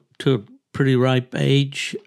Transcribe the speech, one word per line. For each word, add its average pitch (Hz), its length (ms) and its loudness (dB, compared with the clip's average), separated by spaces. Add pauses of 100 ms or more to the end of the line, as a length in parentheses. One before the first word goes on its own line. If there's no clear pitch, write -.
(200)
to 135 140 0
a 104 80 -4 (300)
pretty 135 240 2
ripe 127 380 0
age, 139 640 0 (100)